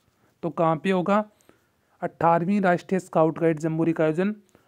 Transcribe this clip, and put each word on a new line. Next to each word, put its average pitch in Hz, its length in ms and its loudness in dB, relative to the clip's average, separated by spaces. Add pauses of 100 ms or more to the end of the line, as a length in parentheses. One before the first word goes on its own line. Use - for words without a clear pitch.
(420)
तो 170 100 -4
कहाँ 165 240 0
पे 190 140 -2
होगा? 196 340 0 (800)
अठारहवीं 170 580 0
राष्ट्रीय 180 400 0
स्काउट 160 380 0
गाइड 165 220 0
जम्बूरी 160 320 -2
का 160 120 0
आयोजन 180 300 -2 (340)